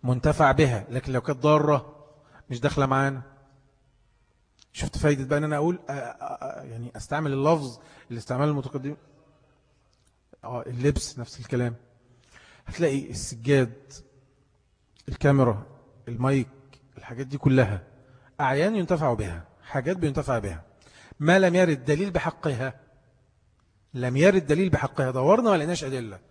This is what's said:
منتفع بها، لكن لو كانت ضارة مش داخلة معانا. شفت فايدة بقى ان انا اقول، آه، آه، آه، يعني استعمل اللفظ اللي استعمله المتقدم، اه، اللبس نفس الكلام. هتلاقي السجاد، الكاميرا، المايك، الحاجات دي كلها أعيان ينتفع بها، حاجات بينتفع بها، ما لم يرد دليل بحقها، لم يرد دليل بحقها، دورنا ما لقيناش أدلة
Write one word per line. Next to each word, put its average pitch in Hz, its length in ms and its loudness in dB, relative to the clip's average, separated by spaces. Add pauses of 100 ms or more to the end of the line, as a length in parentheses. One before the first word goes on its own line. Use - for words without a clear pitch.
منتفع 135 480 2
بها، 127 380 2
لكن 131 240 -6
لو 127 80 0
كانت 135 180 -4
ضارة 147 680 2 (420)
مش 120 100 -6
داخلة 139 260 0
معانا. 135 360 0 (1500)
شفت - 240 -6
فايدة 139 280 2
بقى 147 120 0
ان 147 60 0
انا 151 120 -2
اقول، 170 240 -2 (100)
آه، - 20 -8
آه، - 320 -10
آه، - 400 -10
يعني 117 340 -12
استعمل 147 360 -4
اللفظ 139 460 0 (300)
اللي 120 80 -10
استعمله 131 340 -2
المتقدم، 143 460 -6 (1500)
اه، 120 180 -8
اللبس 123 580 -2
نفس - 200 -12
الكلام. 120 360 -2 (920)
هتلاقي 139 440 -2
السجاد، 123 840 -2 (1160)
الكاميرا، 131 560 2 (420)
المايك، 127 420 -2 (480)
الحاجات 127 300 -12
دي 139 100 -8
كلها 117 460 2 (580)
أعيان 143 340 2
ينتفع 160 380 0
بها، 92 340 -6 (160)
حاجات 143 340 -4
بينتفع 139 420 -2
بها، 92 240 -8 (560)
ما 170 200 6
لم 180 160 4
يرد 160 300 2
دليل 156 260 0
بحقها، 135 680 -4 (1120)
لم 123 240 -2
يرد 185 280 6
دليل 160 240 2
بحقها، - 420 -2
دورنا 180 380 4
ما 196 60 6
لقيناش 165 280 -2
أدلة 120 360 -8 (120)